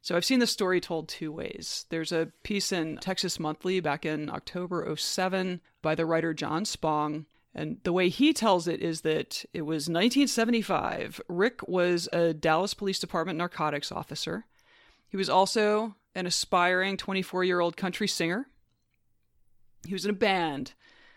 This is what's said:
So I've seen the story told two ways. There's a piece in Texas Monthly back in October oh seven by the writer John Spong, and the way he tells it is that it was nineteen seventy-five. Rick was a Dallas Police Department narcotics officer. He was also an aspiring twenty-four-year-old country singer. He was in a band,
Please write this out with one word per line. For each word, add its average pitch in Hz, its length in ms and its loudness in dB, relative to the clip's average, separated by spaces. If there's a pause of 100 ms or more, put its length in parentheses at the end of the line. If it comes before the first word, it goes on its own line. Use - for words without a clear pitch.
So 175 120 -2
I've 175 100 2
seen 262 140 4
the 240 60 6
story 185 340 0
told 160 300 -6
two 156 220 -8
ways. - 580 -10
There's 165 220 -4
a 165 200 0 (120)
piece 202 280 -2
in 160 260 -2
Texas 185 420 -2
Monthly 185 400 -2
back 151 260 -2
in 151 240 -2
October 180 580 -6
oh 160 80 -2
seven 185 640 -2 (220)
by 156 140 0
the 165 100 0
writer 160 300 0
John 156 300 -2
Spong, 151 600 -2 (300)
and 156 280 -6
the 175 100 2
way 185 160 6
he 285 220 6
tells 185 360 4
it 165 120 -2
is 165 220 -2
that - 420 -2 (120)
it 165 80 -4
was 156 260 -2
nineteen 240 380 4
seventy-five. - 1000 0
Rick - 400 0
was 180 460 2
a 170 180 4
Dallas 160 440 2
Police 190 240 -4
Department 170 400 -4
narcotics 151 520 -4
officer. 160 540 -8 (640)
He 202 80 -6
was 185 140 -2
also 208 640 4 (200)
an 185 120 -2
aspiring 185 680 2
twenty-four-year-old 185 800 0
country 190 320 -2
singer. 175 400 -2 (1400)
He 175 80 -6
was 185 120 -4
in 208 60 0
a - 20 0
band, 170 600 0 (440)